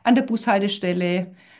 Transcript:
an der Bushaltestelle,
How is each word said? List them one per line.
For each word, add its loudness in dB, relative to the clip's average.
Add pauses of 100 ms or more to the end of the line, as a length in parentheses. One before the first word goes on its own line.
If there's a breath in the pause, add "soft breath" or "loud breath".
an 4
der 4
Bushaltestelle, -2 (260 loud breath)